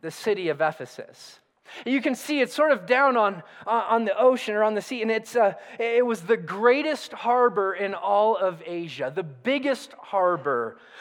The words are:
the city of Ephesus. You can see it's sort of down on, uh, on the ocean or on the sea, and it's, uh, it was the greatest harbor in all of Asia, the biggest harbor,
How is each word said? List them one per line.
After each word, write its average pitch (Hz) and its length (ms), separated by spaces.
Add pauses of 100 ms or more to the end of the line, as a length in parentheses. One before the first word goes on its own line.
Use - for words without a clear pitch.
the 160 80
city 185 400
of 143 100
Ephesus. - 800 (440)
You 262 160
can 262 140
see 294 260
it's 247 140
sort 302 180
of 190 140
down 254 320
on, 196 240 (240)
uh, 220 240
on 226 160
the 196 120
ocean 233 360
or 214 80
on 214 120
the 208 60
sea, 233 220
and 220 80
it's, 220 260
uh, 208 160 (260)
it 233 260
was 226 180
the 202 160
greatest 240 760
harbor 226 640
in 196 180
all 202 460
of 180 260
Asia, 156 500
the 185 80
biggest 254 760
harbor, 143 800 (220)